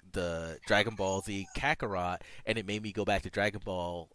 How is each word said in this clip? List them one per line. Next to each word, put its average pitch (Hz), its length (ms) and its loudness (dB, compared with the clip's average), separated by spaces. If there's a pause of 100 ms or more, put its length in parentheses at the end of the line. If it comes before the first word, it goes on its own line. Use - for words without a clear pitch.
the 82 560 -2
Dragon 107 300 6
Ball 95 260 2
Z 98 240 -4 (100)
Kakarot, 95 680 0 (240)
and 113 120 0
it 104 80 -2
made 104 160 -2
me 107 100 -6
go 101 140 0
back 98 180 4
to 95 60 -6
Dragon 101 340 2
Ball, 87 520 -4